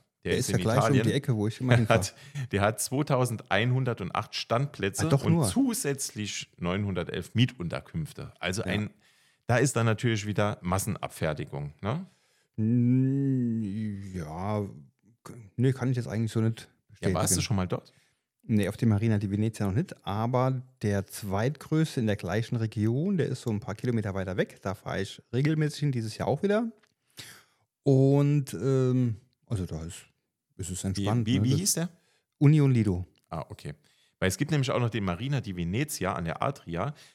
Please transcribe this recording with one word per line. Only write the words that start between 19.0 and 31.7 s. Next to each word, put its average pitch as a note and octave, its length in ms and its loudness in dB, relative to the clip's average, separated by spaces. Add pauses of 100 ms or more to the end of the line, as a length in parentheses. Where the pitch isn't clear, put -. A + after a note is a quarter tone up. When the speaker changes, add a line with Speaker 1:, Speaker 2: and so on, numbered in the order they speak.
Speaker 2:
di G2+ 120 -2
Venezia G#2+ 360 -2
noch F#2+ 80 0
nicht, E3+ 200 -2 (100)
aber B2 580 0 (200)
der G2+ 240 0
zweitgrößte C3+ 920 -2
in A2 80 2
der G2+ 80 0
gleichen G#2 400 -2
Region, A#2 600 0
der D3 120 2
ist - 140 -6
so A#2 80 -4
ein G#2 100 -2
paar F#2+ 160 -8
Kilometer A2 380 -2
weiter F#2+ 220 -4
weg, - 260 -4
da F#2+ 120 -4
fahre - 260 -6
ich - 220 -8 (100)
regelmäßig D3+ 480 0
hin, D3 120 0
dieses A2 260 -6
Jahr - 100 -4
auch C3 140 0
wieder. G#3+ 280 2 (1120)
Und, C#3 720 6
ähm, B2+ 600 2 (300)
also F#2+ 200 -2
da D#2+ 180 -8
ist, F2 200 -14 (520)
ist E2+ 140 -10
es F2+ 120 -8
Speaker 1:
Wie, - 60 -4
Speaker 2:
entspannt, G#2 380 0
Speaker 1:
wie, B2 120 2
Speaker 2:
ne? A#2 60 2
Speaker 1:
wie B2+ 60 4
Speaker 2:
Das C#3 100 4
Speaker 1:
hieß G3 140 0